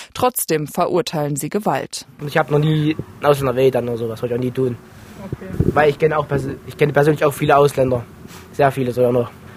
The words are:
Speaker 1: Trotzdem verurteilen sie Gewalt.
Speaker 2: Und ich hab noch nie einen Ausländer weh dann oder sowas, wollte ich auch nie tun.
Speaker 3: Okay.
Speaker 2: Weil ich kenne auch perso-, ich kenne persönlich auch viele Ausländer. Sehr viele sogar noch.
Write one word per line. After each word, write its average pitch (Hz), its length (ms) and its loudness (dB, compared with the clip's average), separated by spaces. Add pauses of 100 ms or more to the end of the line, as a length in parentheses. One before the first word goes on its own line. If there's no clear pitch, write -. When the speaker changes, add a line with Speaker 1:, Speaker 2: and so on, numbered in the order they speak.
(140)
Speaker 1:
Trotzdem 160 540 -2
verurteilen 151 680 -2
sie 151 100 -6
Gewalt. 185 600 -4 (120)
Speaker 2:
Und 147 80 -10
ich 147 100 -4
hab 151 140 0
noch 147 80 4
nie 156 380 0 (240)
einen - 40 0
Ausländer 139 300 2
weh 131 160 4
dann 120 160 0
oder 120 100 -4
sowas, 113 240 -6
wollte 120 140 -2
ich 123 40 -2
auch 127 40 -2
nie 123 80 -2
tun. 123 240 -2 (480)
Speaker 3:
Okay. - 500 -2
Speaker 2:
Weil 147 180 4
ich 139 60 -4
kenne 156 200 2
auch 143 100 -4
perso-, 135 280 -4 (100)
ich 127 100 -14
kenne 147 160 2
persönlich 147 320 4
auch 147 100 2
viele 147 220 2
Ausländer. 131 480 2 (480)
Sehr 139 220 2
viele 123 180 -2
sogar 123 220 2
noch. 120 180 0 (260)